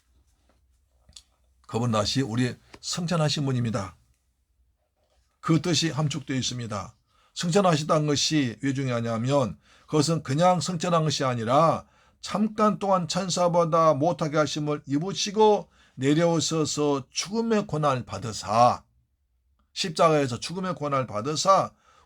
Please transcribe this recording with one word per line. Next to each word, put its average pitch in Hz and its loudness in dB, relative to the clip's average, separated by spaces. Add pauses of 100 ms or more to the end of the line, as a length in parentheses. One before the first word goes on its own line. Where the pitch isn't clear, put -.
(1700)
그분 120 -4
다시 110 0
우리 120 -2 (260)
승천하신 160 -2
분입니다. 113 -4 (1400)
그 156 2
뜻이 165 0
함축되어 143 -4
있습니다. 113 -6 (400)
승천하시다는 160 2
것이 143 0
왜 135 0
중요하냐면, 120 -2 (260)
그것은 151 0
그냥 175 2
승천한 175 0
것이 151 -2
아니라, 127 2 (360)
잠깐 214 0
동안 185 0
천사보다 170 2
못하게 147 -2
하심을 151 -2
입으시고 196 0 (240)
내려오셔서 147 0
죽음의 220 -2
고난을 147 -2
받으사, 104 0 (920)
십자가에서 151 2
죽음의 185 -6
고난을 139 -2
받으사 143 0 (340)